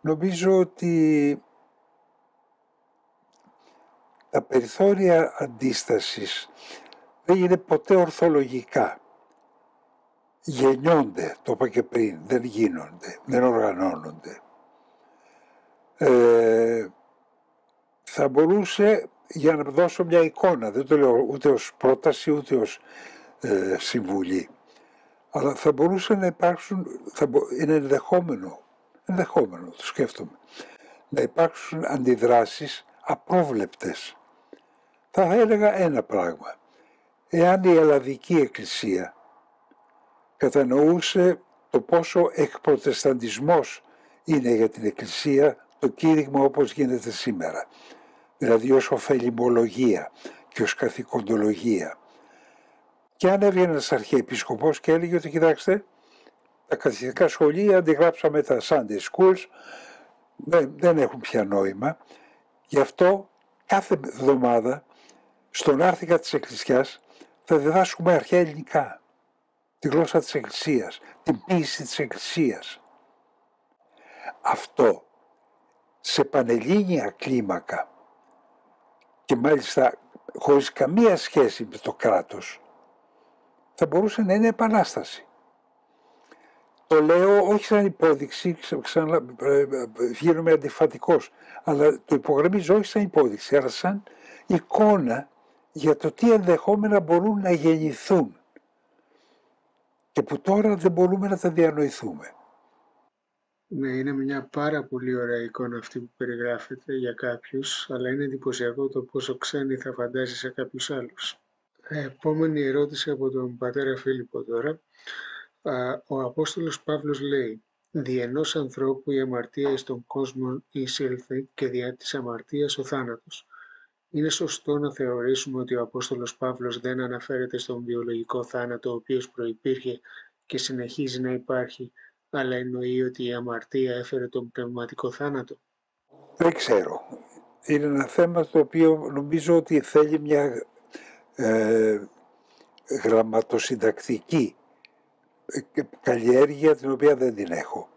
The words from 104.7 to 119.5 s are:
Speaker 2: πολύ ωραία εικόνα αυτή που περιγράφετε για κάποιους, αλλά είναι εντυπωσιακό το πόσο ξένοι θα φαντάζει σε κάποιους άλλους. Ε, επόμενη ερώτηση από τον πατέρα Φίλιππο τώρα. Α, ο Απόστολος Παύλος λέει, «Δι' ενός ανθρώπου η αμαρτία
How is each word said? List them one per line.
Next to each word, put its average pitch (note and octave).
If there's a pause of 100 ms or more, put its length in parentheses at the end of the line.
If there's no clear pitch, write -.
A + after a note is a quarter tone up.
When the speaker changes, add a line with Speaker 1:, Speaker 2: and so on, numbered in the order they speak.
Speaker 2:
πολύ B2+
ωραία A#2+
εικόνα A#2+
αυτή A2+
που A#2+
περιγράφετε A#2+
για B2
κάποιους, B2+
αλλά B2
είναι C#3+
εντυπωσιακό C3
το B2+
πόσο B2+
ξένοι C3+
θα C3
φαντάζει B2
σε C3
κάποιους B2+
άλλους. - (520)
Ε, D3+
επόμενη D#3
ερώτηση C#3+
από C3+
τον B2+
πατέρα C3
Φίλιππο B2+
τώρα. B2 (800)
Α, B2+
ο C3+
Απόστολος D#3
Παύλος D3
λέει, C3 (280)
«Δι' C3
ενός C3
ανθρώπου C3+
η C3+
αμαρτία C3